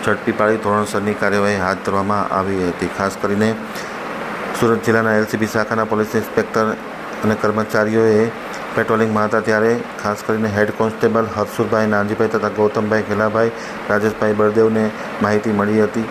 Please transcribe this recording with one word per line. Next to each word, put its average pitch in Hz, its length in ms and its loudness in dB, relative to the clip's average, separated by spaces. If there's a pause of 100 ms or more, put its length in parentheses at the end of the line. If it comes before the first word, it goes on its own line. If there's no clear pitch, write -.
ઝડપી 110 260 0
પાડી 107 260 2
ધોરણસરની 104 560 0
કાર્યવાહી 101 420 0
હાથ 95 300 0
ધરવામાં 98 480 0
આવી 95 340 0
હતી. 87 300 -2
ખાસ 98 240 -2
કરીને 107 340 0 (1040)
સુરત 113 260 2
જિલ્લાના 113 280 4
એલ 107 120 4
સી 107 120 -4
બી 107 80 0
શાખાના 110 400 -2
પોલીસ 107 300 -2
ઇન્સ્પેક્ટર 110 500 0 (580)
અને 107 180 2
કર્મચારીઓએ 107 840 2 (500)
પેટ્રોલિંગમાં 110 500 2
હતા 110 140 2
ત્યારે 113 400 2 (240)
ખાસ 104 240 -4
કરીને 110 220 0
હેડ 104 280 2
કોન્સ્ટેબલ 113 480 2 (120)
હરસુરભાઈ 107 500 0
નાનજીભાઈ 107 400 2
તથા 107 200 0
ગૌતમભાઈ 107 540 2
ઘેલાભાઈ, 110 500 0 (380)
રાજેશભાઈ 107 440 2
બળદેવને 110 560 4 (320)
માહિતી 107 300 2
મળી 104 300 2
હતી 107 280 0